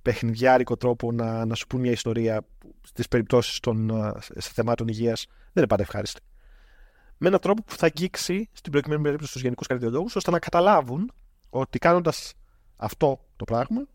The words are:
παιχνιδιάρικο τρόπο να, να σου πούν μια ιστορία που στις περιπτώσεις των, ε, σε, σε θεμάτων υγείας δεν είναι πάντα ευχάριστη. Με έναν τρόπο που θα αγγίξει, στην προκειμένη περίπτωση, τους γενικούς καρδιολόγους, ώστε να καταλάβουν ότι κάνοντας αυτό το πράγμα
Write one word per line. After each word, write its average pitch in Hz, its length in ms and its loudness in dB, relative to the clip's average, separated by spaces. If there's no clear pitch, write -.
παιχνιδιάρικο 123 760 2
τρόπο 120 340 0
να, 113 340 -2
να 110 100 -2
σου - 120 -8
πούν 127 140 -4
μια 123 100 2
ιστορία 113 500 0
που - 240 -20
στις - 260 -6
περιπτώσεις 120 520 2
των, 110 300 -2
ε, 107 300 -2
σε, - 220 -14
σε - 120 -12
θεμάτων 117 340 0
υγείας 113 400 -2
δεν - 280 -20
είναι 147 120 4
πάντα 104 140 2
ευχάριστη. - 400 -6
Με 160 100 0
έναν 190 120 4
τρόπο 208 240 0
που - 120 -14
θα 180 100 0
αγγίξει, 180 680 -2
στην - 200 -14
προκειμένη 147 300 0
περίπτωση, 147 320 -2
τους 127 80 -8
γενικούς 123 260 -4
καρδιολόγους, 127 480 -2
ώστε 180 160 0
να 170 80 2
καταλάβουν 170 720 2
ότι 131 300 -4
κάνοντας 170 540 2
αυτό 135 500 -2
το - 80 -12
πράγμα 220 520 -4